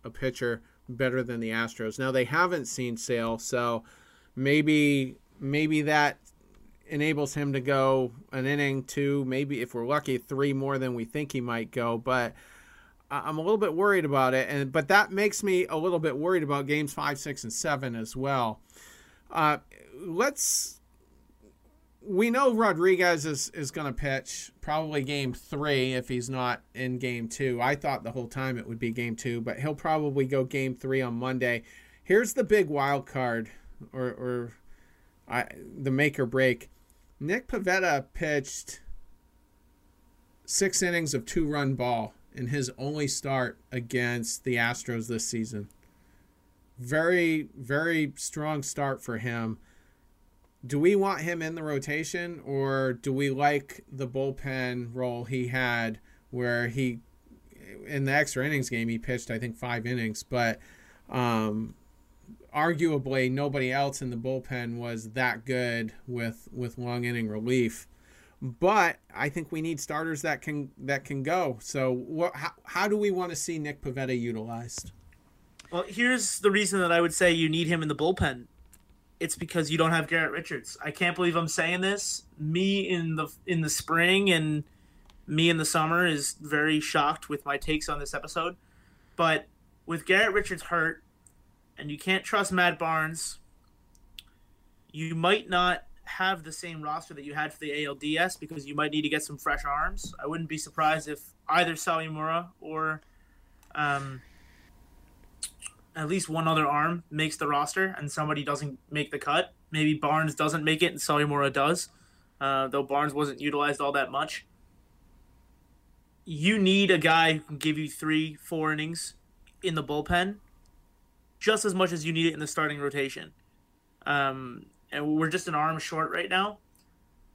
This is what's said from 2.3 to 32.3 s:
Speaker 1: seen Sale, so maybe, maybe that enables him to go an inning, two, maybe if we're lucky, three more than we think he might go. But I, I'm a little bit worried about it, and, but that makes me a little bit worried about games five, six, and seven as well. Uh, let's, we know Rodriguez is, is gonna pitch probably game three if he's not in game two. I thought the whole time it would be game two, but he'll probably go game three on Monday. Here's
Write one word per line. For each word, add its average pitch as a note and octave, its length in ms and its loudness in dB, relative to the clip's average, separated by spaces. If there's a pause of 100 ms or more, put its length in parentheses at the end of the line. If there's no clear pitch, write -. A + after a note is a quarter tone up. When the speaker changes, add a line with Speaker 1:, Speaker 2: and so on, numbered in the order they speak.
Speaker 1:
seen A#2+ 300 -4
Sale, A2+ 420 -2
so A#2+ 440 -2 (540)
maybe, C#3+ 800 4 (240)
maybe D3+ 420 2
that D3+ 360 4 (720)
enables D3 460 0
him C#3+ 200 -2
to C3+ 60 0
go C3+ 520 2 (200)
an C3 140 -2
inning, C#3 380 0
two, C#3+ 400 0
maybe C3+ 380 -2
if A#2+ 120 -8
we're A#2 120 -2
lucky, C#3+ 320 0
three C#3 340 0
more C3+ 260 0
than B2+ 160 -2
we A#2 100 -4
think D3 280 -6
he C3 80 -2
might A#2 300 -4
go. A#2 260 0
But A#2+ 380 0 (760)
I, C#3 180 -4
I'm D#3 100 -2
a - 20 -2
little G3+ 180 2
bit F#3 160 0
worried F#3+ 300 4
about C3 300 4
it, C3 140 2
and, C#3 220 0
but D3+ 180 0
that G3+ 220 6
makes G3 320 0
me F#3 240 4
a E3 100 -4
little E3+ 240 2
bit D3+ 160 0
worried E3+ 260 2
about C#3+ 240 0
games D3 260 0
five, D3 260 -2
six, - 260 -8
and A2+ 80 -8
seven C3+ 420 -2
as A2+ 200 -8
well. C3 460 0 (720)
Uh, D3+ 280 2 (360)
let's, F#3 840 -2 (1200)
we G3+ 280 2
know C4 220 6
Rodriguez F3+ 720 4
is, D3 260 -2
is C#3+ 200 -6
gonna C#3+ 220 -6
pitch C3+ 580 -4 (100)
probably D3+ 420 -2
game C3+ 300 -2
three C#3 640 0
if B2+ 140 -4
he's B2 200 -4
not B2+ 320 -2 (140)
in B2+ 240 -4
game B2 280 -4
two. B2 360 -2
I C3+ 120 2
thought C#3+ 300 -4
the A#2 80 -6
whole B2 160 -6
time C3 300 -4
it A2+ 100 -10
would A#2 120 -8
be A#2+ 100 -2
game A#2 260 -4
two, A#2 240 -4
but A2+ 200 -6
he'll D3+ 140 -2
probably D3 520 0
go C3 180 2
game C3 300 -2
three C3+ 260 -2
on B2 140 -2
Monday. B2 480 0 (420)
Here's A3 300 4